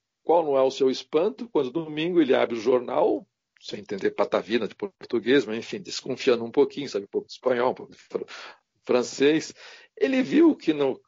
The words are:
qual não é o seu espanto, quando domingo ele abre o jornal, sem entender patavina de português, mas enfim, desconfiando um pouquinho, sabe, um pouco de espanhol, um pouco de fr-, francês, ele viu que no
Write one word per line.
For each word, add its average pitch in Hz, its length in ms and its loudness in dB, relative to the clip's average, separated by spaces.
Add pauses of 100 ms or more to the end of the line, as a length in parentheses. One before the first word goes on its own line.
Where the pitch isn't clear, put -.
(220)
qual 165 220 2
não 143 120 0
é 131 60 4
o 135 80 4
seu 135 180 2
espanto, 151 600 -2
quando 135 220 0
domingo 160 500 -2
ele 127 140 4
abre 120 220 0
o 113 40 -6
jornal, 127 640 0 (340)
sem - 200 -14
entender 101 320 -4
patavina 101 560 -2
de - 80 -12
português, 113 680 -2
mas 107 140 -6
enfim, 107 220 -10
desconfiando 117 640 -2
um 117 60 -10
pouquinho, 139 380 0
sabe, 101 180 -6
um - 20 -20
pouco - 180 -4
de - 60 -20
espanhol, 123 400 0
um - 20 -4
pouco - 180 -16
de - 60 -20
fr-, - 260 -10 (600)
francês, 135 680 0 (440)
ele 262 260 0
viu 277 320 4
que - 200 -2
no 139 340 0